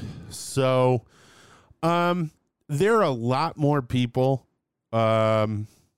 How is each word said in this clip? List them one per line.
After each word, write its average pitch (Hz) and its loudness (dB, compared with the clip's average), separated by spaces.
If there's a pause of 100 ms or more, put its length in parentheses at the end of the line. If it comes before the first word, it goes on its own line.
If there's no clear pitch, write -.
(300)
So, 127 0 (760)
um, 175 0 (380)
there 190 2
are 214 4
a 160 2
lot 127 -2
more 147 2
people. 127 0 (460)
Um, 110 2 (320)